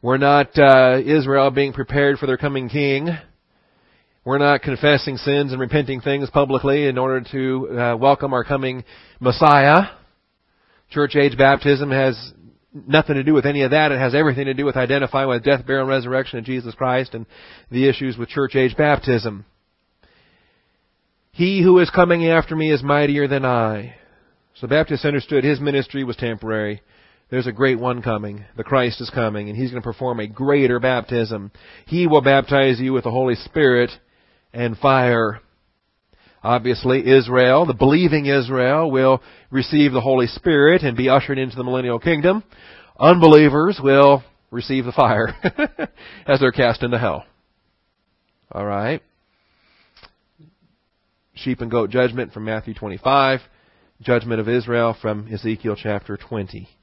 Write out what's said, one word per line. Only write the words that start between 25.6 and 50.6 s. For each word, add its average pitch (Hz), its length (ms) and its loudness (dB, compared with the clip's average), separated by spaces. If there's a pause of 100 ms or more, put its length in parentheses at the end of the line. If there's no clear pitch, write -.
was 120 120 -8
temporary. 107 680 -6 (500)
There's 127 160 -4
a 123 40 -6
great 123 280 0
one 123 240 -6
coming. 107 420 -8 (100)
The 110 80 -12
Christ 123 380 -2
is 120 80 -12
coming, 107 400 -4
and 107 80 -10
he's 127 140 -6
gonna 123 100 -10
perform 120 380 -8
a 107 80 -8
greater 127 520 0
baptism. 113 680 -4 (380)
He 175 180 -2
will 156 160 4
baptize 135 580 2
you 131 140 -4
with 127 100 -2
the 117 80 -4
Holy 127 220 -2
Spirit 123 560 2 (640)
and 117 240 -6
fire. 120 640 2 (1040)
Obviously, 123 600 0
Israel, 127 580 4
the 143 80 -2
believing 147 520 2
Israel, 135 680 -2
will 131 320 2 (260)
receive 135 440 0
the 127 80 0
Holy 127 260 2
Spirit 156 560 2
and 123 140 -4
be 127 100 0
ushered 135 300 0
into 131 180 -8
the 127 80 -10
millennial 123 360 -4
kingdom. 170 440 0 (560)
Unbelievers 156 840 6
will 139 420 4 (280)
receive 127 320 -6
the 120 80 -8
fire 113 500 0
<laughs> - 840 -8
as 135 140 2
they're 127 100 2
cast 120 320 0
into 120 140 -2
hell. 98 280 -4 (1300)
All 101 140 -10
right. 104 360 -6 (2250)